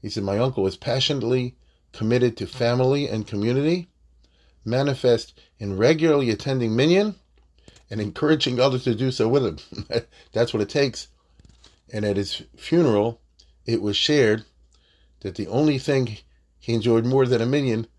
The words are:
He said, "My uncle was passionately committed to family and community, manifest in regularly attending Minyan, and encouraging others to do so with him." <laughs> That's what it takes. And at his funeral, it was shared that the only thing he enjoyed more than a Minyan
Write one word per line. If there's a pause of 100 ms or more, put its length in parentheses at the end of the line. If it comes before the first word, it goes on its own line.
He
said,
"My
uncle
was
passionately (360)
committed
to
family
and
community, (760)
manifest (200)
in
regularly
attending
Minyan, (720)
and
encouraging
others
to
do
so
with
him." (600)
<laughs>
That's
what
it
takes. (840)
And
at
his (140)
funeral, (460)
it
was
shared (760)
that
the
only
thing (400)
he
enjoyed
more
than
a
Minyan (100)